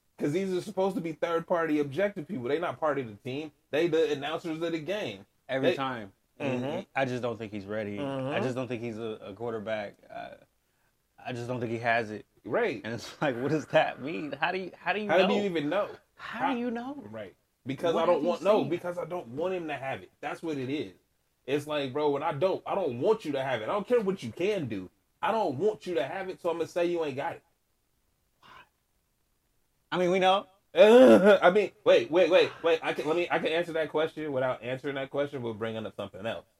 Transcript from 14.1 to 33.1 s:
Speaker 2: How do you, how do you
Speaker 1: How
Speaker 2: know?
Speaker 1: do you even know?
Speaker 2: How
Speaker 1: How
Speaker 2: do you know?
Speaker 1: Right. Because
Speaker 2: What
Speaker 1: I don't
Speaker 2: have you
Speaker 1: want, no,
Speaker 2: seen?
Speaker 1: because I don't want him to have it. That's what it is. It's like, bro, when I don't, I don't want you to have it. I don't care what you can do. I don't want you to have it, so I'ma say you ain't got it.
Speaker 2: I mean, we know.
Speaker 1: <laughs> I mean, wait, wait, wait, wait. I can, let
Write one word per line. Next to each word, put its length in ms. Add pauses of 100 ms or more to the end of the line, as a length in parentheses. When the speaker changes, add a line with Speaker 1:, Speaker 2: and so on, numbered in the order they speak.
Speaker 2:
How 120
do 60
you, 200
how 140
do 80
you 80
Speaker 1:
How 100
Speaker 2:
know? 100
Speaker 1:
do 60
you 80
even 260
know? 200 (260)
Speaker 2:
How 320
Speaker 1:
How 80
Speaker 2:
do 60
you 100
know? 400
Speaker 1:
Right. 240 (320)
Because 280
Speaker 2:
What 100
Speaker 1:
I 20
don't 100
Speaker 2:
have 60
you 60
Speaker 1:
want, 140
no, 180
Speaker 2:
seen? 80
Speaker 1:
because 300
I 80
don't 220
want 260
him 140
to 60
have 280
it. 80 (100)
That's 220
what 140
it 160
is. 200 (540)
It's 200
like, 260
bro, 180
when 120
I 100
don't, 340
I 100
don't 240
want 240
you 80
to 100
have 180
it. 40
I 80
don't 160
care 120
what 220
you 80
can 380
do. 200 (320)
I 120
don't 240
want 300
you 100
to 80
have 240
it, 120
so 100
I'ma 160
say 200
you 180
ain't 120
got 180
it. 80 (2500)
Speaker 2:
I 80
mean, 120
we 80
know. 280 (120)
Speaker 1:
<laughs> 160
I 760
mean, 200 (140)
wait, 260
wait, 200
wait, 200 (120)
wait. 200
I 120
can, 120
let 100